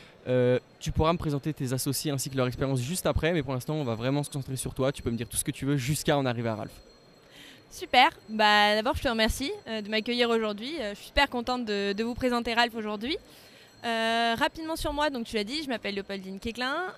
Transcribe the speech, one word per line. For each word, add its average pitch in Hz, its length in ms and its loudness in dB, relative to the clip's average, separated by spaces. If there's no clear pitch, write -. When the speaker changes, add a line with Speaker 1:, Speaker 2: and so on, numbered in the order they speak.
Speaker 1:
Euh, 123 320 4
tu 156 140 -6
pourras 156 200 4
me 175 60 2
présenter 147 340 -2
tes 131 200 -4
associés 139 400 -2
ainsi 135 180 -4
que 135 60 -6
leur 127 100 2
expérience 135 340 0
juste 156 260 -4
après, 156 260 2
mais 165 100 0
pour 131 120 -4
l'instant 127 200 -4
on 156 80 -2
va 117 140 0
vraiment 135 260 0
se - 80 -6
concentrer 135 240 -6
sur 127 180 -6
toi. 131 200 0
Tu - 100 -12
peux 123 80 -2
me 117 60 -2
dire 117 120 -4
tout - 80 -8
ce - 60 0
que - 80 -2
tu 131 160 -6
veux 147 100 2
jusqu'à 143 400 0
en 135 100 2
arriver 117 220 -2
à 110 60 -2
Ralph. 107 260 -10
Speaker 2:
Super, 285 380 6
bah, 208 460 6
d'abord 220 220 2
je - 60 -6
te 277 60 0
remercie, 226 420 2
euh, 220 140 -6
de 202 80 -10
m'accueillir 233 400 2
aujourd'hui. 226 500 -2
Euh, 214 120 -4
je 202 60 -10
suis - 100 -18
super 285 240 4
contente 247 340 -2
de, 202 300 0
de 220 100 0
vous 240 100 -2
présenter 240 380 0
Ralph 226 220 2
aujourd'hui. 214 420 -4
Euh, 226 560 0
rapidement 320 380 -2
sur 311 160 -4
moi, 294 160 2
donc 254 160 -4
tu 226 120 -6
l'as 208 60 0
dit, 269 200 -4
je 269 60 -6
m'appelle 208 260 -4
Léopoldine 196 440 -8
Quéclin, 240 380 -4